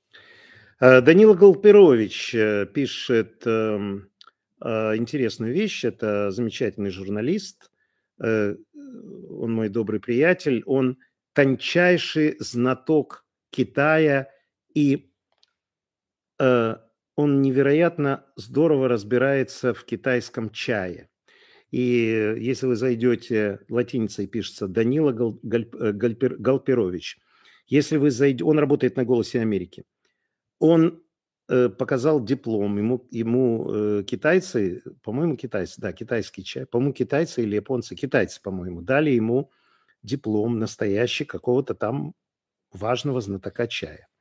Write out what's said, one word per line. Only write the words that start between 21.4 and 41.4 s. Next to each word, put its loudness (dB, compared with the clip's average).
И 0
если -6
вы 0
зайдете, 0
латиницей -4
пишется -8
Данила 0
Гал-, -4
Галь-, -4
э, -2
Гальпер-, -2
Галперович. -2
Если 2
вы 4
зайд-, 2
он 4
работает 0
на 0
"Голосе 0
Америки". -4
Он, 4
э, 2
показал -2
диплом, -4
ему, -4
ему, 0
э, -12
китайцы, -2
по-моему, -4
китайцы, -8
да, -8
китайский -8
чай, -10
по-моему, -2
китайцы -2
или -2
японцы, -6
китайцы, -4
по-моему, -10
дали 0
ему 0
диплом -2
настоящий -2
какого-то -4